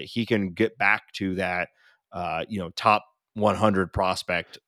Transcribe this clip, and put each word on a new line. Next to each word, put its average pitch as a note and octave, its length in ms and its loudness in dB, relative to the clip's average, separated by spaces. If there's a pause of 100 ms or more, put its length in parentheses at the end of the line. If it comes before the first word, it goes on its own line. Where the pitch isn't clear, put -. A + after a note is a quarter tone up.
he A#2 220 -4
can G2+ 260 0
get A2+ 260 -2
back G#2 360 0
to F#2+ 220 -4
that, F2+ 340 -2 (420)
uh, E2 360 -6
you G2+ 120 -6
know, F2 160 -8
top G#2+ 280 4 (300)
one G#2 220 4
hundred F#2+ 360 2
prospect F#2 760 -2